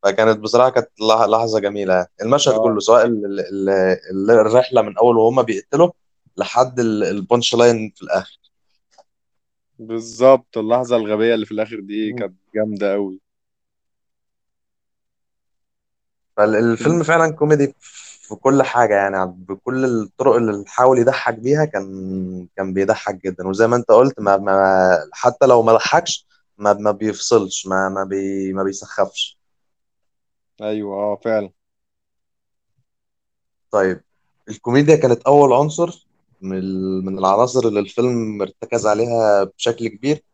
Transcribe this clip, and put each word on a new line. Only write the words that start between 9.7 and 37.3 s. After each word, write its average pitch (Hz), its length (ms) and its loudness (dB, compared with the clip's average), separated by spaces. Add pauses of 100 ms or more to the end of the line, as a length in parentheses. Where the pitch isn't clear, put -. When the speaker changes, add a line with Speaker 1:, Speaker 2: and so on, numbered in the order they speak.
Speaker 2:
بالظبط، 113 760 0
اللحظة 120 400 -2
الغبية 110 380 0
اللي 107 100 -4
في 107 60 -16
الآخر 110 280 -8
دي 107 320 -8
Speaker 1:
مم. 123 80 -10
Speaker 2:
كانت 98 140 -10 (220)
جامدة 104 400 -4
أوي. 98 240 -6 (3250)
Speaker 1:
فالفيلم 113 580 2
Speaker 2:
مم. 170 80 -2
Speaker 1:
فعلًا 160 300 2
كوميدي 151 460 0
في - 560 -20
كل 135 280 2
حاجة، 117 320 2
يعني، 98 300 0 (120)
بكل 101 480 -6
الطرق 117 500 0
اللي 107 320 -2
حاول 127 320 4
يضحك 123 400 0
بيها 143 260 0
كان، 95 840 -8 (100)
كان 95 160 -6
بيضحك 98 420 0 (100)
جدًا. 92 220 -8
وزي 101 200 2
ما 120 80 2
أنت 117 160 0
قلت، 127 280 4
ما، 101 180 2
ما، 95 600 2 (160)
حتى 123 320 0
لو 123 180 6
ما 113 100 4
ضحكش، - 540 -2 (300)
ما، 104 160 0
ما 104 180 -2
بيفصلش، 104 760 -2
ما، 95 220 -2
ما 95 140 -6
بي-، 98 500 -6
ما 95 100 -4
بيسخفش. - 720 -6 (1200)
Speaker 2:
أيوه، 107 360 -6
آه، 104 260 -4
فعلًا. 107 260 -2 (2250)
Speaker 1:
طيب، 95 300 0 (480)
الكوميديا 139 460 2
كانت 131 280 0
أول 143 300 4
عنصر 156 540 -2 (340)
من 95 160 -8
ال-، 95 480 -6
من 95 140 -8
العناصر 113 480 2